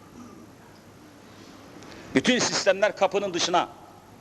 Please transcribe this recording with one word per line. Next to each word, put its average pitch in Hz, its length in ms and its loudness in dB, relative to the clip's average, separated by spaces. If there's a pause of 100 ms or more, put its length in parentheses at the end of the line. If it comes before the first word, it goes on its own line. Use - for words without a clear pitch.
(2250)
Bütün 233 240 4
sistemler 190 560 2
kapının 196 380 0
dışına 170 360 0 (520)